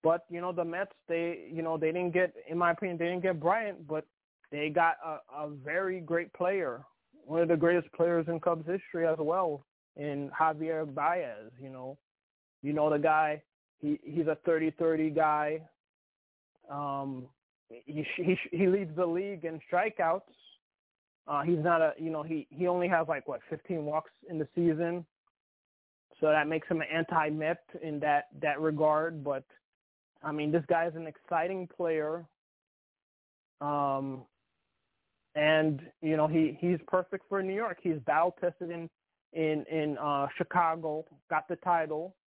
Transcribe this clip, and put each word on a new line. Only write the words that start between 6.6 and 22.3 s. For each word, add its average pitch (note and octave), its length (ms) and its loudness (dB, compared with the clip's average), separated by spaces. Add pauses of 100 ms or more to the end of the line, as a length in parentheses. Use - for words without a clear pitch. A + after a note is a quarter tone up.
one D#3+ 160 0
of E3 80 4
the E3 80 6
greatest E3+ 340 4
players E3+ 380 2
in E3 100 -2
Cubs E3 260 0
history F3 400 -2
as D#3+ 140 2
well, D#3+ 460 0 (320)
in C#3+ 420 -6
Javier D#3+ 540 0
Baez, C#3 580 -2 (100)
you C3+ 80 -14
know. C3 280 -12 (680)
You C#3+ 80 -2
know D3+ 180 4
the D3+ 80 4
guy, D#3 440 4 (380)
he, D3+ 220 -2
he's D3+ 260 -2
a D#3 180 0
thirty D#3+ 260 4
thirty D#3 380 2
guy. D3+ 500 2 (1120)
Um, C#3 540 -6 (420)
he, C#3+ 480 -8
he, F3+ 220 2 (140)
he F#3 160 4
leads F#3 280 2
the F3+ 100 2
league F3+ 380 -2
in D#3+ 160 -6 (100)
strikeouts. F3+ 520 0 (1040)
Uh, D3 140 0
he's E3 180 2
not E3 220 4
a, D#3 180 4
you D#3+ 100 -4
know, D3+ 140 -4
he, D#3+ 260 -6